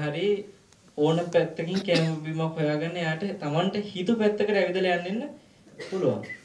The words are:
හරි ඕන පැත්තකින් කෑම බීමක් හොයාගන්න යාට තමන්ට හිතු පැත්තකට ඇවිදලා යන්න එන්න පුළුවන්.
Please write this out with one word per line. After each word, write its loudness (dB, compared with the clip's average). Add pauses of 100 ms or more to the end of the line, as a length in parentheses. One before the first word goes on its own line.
හරි -2 (720)
ඕන 4 (120)
පැත්තකින් 0
කෑම 4
බීමක් -2
හොයාගන්න 0
යාට -2 (140)
තමන්ට 0 (100)
හිතු 0
පැත්තකට 2
ඇවිදලා 2
යන්න -6
එන්න -4 (600)
පුළුවන්. 0 (240)